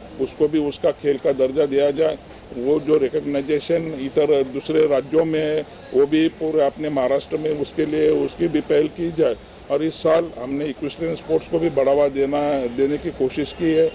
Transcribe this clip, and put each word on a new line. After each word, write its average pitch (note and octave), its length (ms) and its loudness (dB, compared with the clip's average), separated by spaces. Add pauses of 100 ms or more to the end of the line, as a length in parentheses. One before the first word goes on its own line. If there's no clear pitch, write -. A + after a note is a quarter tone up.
(200)
उसको C#3+ 280 0
भी D#3 100 0
उसका D3 320 0
खेल C#3+ 280 -2
का C#3+ 140 2
दर्जा C3 340 2
दिया C#3 240 2
जाए। D#3 280 0 (380)
वो C#3 240 0
जो D3+ 160 2
रिकॉग्नाइजेशन D3 1040 -2
इतर C#3 440 2
दूसरे D3 420 0
राज्यों C#3+ 380 2
में D#3 180 -2
है D3+ 240 -2 (280)
वो C#3 120 6
भी D#3 220 2
पूरे D#3 340 0
अपने D3+ 260 -2
महाराष्ट्र C#3 480 0
में D#3 140 -4
उसके D3+ 360 -2
लिए D3+ 240 2
उसकी D3 380 0
भी D#3 120 0
पहल D3+ 280 2
की E3+ 240 -6
जाए। D3+ 220 2 (360)
और C#3+ 140 0
इस D#3+ 100 -4
साल E3 440 2
हमने C#3 280 -4
इक्वेस्ट्रियन D#3 500 -6
स्पोर्ट्स D#3 320 -2
को E3+ 100 0
भी E3 120 0
बढ़ावा C#3 380 4
देना, C#3 580 0
देने C#3 320 0
की D#3+ 120 -6
कोशिश C3+ 480 -2
की E3 140 2
है। D#3+ 220 4